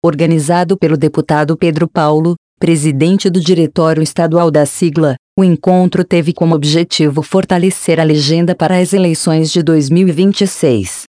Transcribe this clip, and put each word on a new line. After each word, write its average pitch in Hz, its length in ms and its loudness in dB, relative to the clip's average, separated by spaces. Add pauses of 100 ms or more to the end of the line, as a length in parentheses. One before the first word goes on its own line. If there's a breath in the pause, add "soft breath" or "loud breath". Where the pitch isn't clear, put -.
Organizado 170 680 0
pelo 160 220 -2
deputado 151 580 -2
Pedro 165 320 -2
Paulo, 160 480 0 (240)
presidente 160 680 0
do 180 100 0
diretório 160 640 0
estadual 165 480 0
da 147 140 2
sigla, 156 500 -2 (240)
o 190 60 4
encontro 180 580 2
teve 165 300 0
como 165 200 0
objetivo 151 720 0
fortalecer 180 800 0
a - 20 2
legenda 156 500 0
para 180 260 0
as 180 120 -2
eleições 165 580 0
de 175 140 0
dois 151 260 2
mil 180 200 2
e - 20 0
vinte 190 300 0
e 196 60 0
seis. 110 600 -2